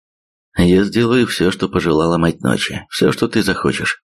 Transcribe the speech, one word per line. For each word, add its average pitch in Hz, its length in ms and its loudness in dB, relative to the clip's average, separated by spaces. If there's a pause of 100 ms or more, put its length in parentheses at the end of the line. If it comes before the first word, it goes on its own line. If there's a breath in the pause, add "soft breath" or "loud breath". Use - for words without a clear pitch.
(560)
«Я 175 280 4
сделаю 117 420 0
всё, - 240 0
что - 180 -4
пожелала 82 500 0
мать 82 240 0
ночи, - 480 -4
всё, - 220 0
что - 160 -2
ты 110 140 0
захочешь», - 600 -4 (100)